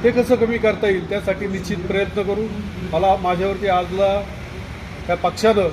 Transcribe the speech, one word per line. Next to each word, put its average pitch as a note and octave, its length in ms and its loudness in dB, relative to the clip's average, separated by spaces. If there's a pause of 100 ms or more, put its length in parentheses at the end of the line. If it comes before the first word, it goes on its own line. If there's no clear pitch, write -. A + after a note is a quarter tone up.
ते A#3 60 6
कसं A#3+ 240 4
कमी A3+ 240 2
करता G#3+ 300 2
येईल F3+ 200 0
त्यासाठी G3 380 -2
निश्चित F3+ 300 -4
प्रयत्न F#3+ 460 -2
करू. G3+ 240 -2 (460)
मला F#3+ 240 4
माझ्यावरती F#3+ 520 0
आजला F#3+ 540 2 (840)
त्या F3 100 0
पक्षानं G3 560 2